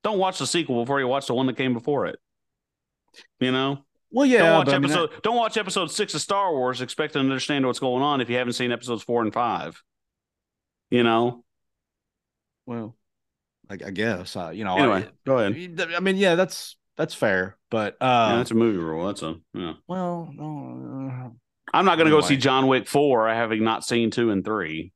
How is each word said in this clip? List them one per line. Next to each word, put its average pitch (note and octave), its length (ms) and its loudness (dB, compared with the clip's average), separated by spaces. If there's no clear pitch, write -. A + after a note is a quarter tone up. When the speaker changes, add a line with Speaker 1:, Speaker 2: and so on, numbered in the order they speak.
Speaker 1:
Don't G3+ 160 0
watch F#3+ 200 0
the C3+ 60 -2
sequel C3+ 380 -2
before C#3 160 0
you C3 80 0
watch C3+ 200 -2
the B2+ 80 -2
one C3 100 2
that C3 100 -2
came C3 180 -2
before A#2 340 -2
it. - 120 -8
You B2+ 140 0
know? C#3 320 -2
Speaker 2:
Well, C4 140 2
yeah, B3 140 6
Speaker 1:
Don't E3 180 8
watch D3 80 4
Speaker 2:
but C#3 100 4
I C#3+ 40 2
mean, C#3 120 2
Speaker 1:
episode, D#3+ 200 0
Speaker 2:
that - 120 -18
Speaker 1:
don't A#3 140 0
watch A3 180 0
episode F#3+ 340 -2
six G3 260 -4
of D3+ 60 -2
Star G3 300 0
Wars B2+ 300 -2
expecting D3 400 -2
to C3+ 80 2
understand C3+ 360 0
what's B2 140 -2
going B2+ 240 0
on D3 160 0
if A#2+ 100 -4
you A#2+ 60 -2
haven't B2 180 -2
seen B2 200 -2
episodes A#2 300 -6
four A#2+ 180 0
and G#2+ 120 -2
five. F#2 480 -4
You B2 140 2
know? A#2 420 0
Speaker 2:
Well, A#2 320 -10
I, G2+ 40 -12
I G2 180 -12
guess, F#2+ 440 -4
uh, E2+ 140 -8
you G#2 160 -8
know, F#2 120 0
Speaker 1:
Anyway, A2 300 2
Speaker 2:
I, - 40 -20
Speaker 1:
go C3+ 120 2
ahead. E3 420 -2
Speaker 2:
I F3 60 0
mean, F#3+ 160 2
yeah, F#3+ 180 4
that's, - 400 -2
that's D#3+ 200 -4
fair, F#2 420 0
but, G#2+ 280 -4
uh, B2+ 300 4
Speaker 1:
Yeah, A#2+ 80 2
that's B2 140 -2
a A2+ 40 -2
movie A2+ 220 4
rule. E2 300 -4
That's G2+ 160 -8
a, D#2 120 -8
yeah. E2+ 180 -8
Speaker 2:
Well, F3 440 -6
no, C3+ 800 -12
uh, B2+ 180 -12
Speaker 1:
I'm F#3 120 4
not E3+ 120 4
gonna D#3+ 140 6
go D3+ 100 8
see C#3+ 140 2
Speaker 2:
anyway. C3 60 -2
Speaker 1:
John C3 260 4
Wick C3 200 2
four, C3 400 2
having A2+ 360 0
not A2 200 0
seen A#2 280 2
two A#2 180 0
and F#2+ 160 0
three. E2+ 500 -6